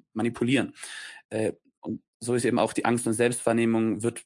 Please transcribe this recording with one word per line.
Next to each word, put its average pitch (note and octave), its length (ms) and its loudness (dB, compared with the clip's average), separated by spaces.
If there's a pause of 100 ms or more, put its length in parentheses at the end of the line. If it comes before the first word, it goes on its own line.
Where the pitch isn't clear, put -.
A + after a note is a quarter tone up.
(140)
manipulieren. A#2 600 0 (560)
Äh, A2 240 -2 (280)
und - 200 -10 (180)
so A#2+ 160 -2
ist A#2 100 2
eben A#2 140 2
auch A2+ 140 2
die - 120 0
Angst- A#2 220 2
und A2+ 60 2
Selbstwahrnehmung A2+ 920 2
wird, A#2 220 -2